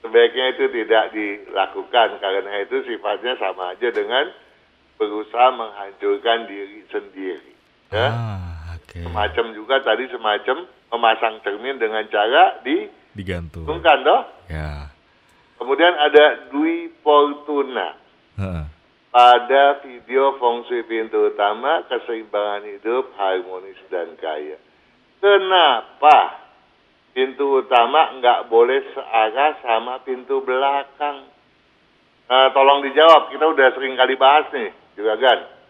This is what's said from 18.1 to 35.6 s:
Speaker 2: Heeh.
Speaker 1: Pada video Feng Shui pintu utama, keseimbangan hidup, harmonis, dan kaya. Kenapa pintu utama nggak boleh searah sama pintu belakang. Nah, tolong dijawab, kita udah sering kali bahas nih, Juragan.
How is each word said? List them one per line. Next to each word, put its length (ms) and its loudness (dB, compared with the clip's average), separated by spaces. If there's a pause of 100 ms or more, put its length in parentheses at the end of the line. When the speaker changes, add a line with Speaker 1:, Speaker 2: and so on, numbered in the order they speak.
Speaker 2:
Heeh. 260 -8 (460)
Speaker 1:
Pada 760 4
video 560 -4
Feng 260 -2
Shui 220 -8
pintu 400 -2
utama, 580 -2
keseimbangan 800 -8
hidup, 500 -6
harmonis, 600 -6 (120)
dan 200 -8 (100)
kaya. 380 -10 (640)
Kenapa 1200 4 (800)
pintu 400 0
utama 560 2
nggak 320 0
boleh 320 4 (160)
searah 640 -2
sama 480 -4
pintu 320 -4
belakang. 880 -4 (1040)
Nah, 240 6
tolong 260 6
dijawab, 460 6
kita 160 -6
udah 320 4
sering 240 -6
kali 160 2
bahas 400 4
nih, 160 -6 (240)
Juragan. 480 0 (280)